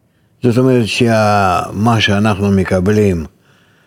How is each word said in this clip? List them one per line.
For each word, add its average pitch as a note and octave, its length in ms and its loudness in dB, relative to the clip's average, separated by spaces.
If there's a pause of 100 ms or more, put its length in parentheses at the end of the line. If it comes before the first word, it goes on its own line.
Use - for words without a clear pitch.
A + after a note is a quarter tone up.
(440)
זאת A#2+ 140 0
אומרת B2+ 300 2
שמה G#2 1120 0
שאנחנו G2+ 520 0
מקבלים F#2+ 760 0 (600)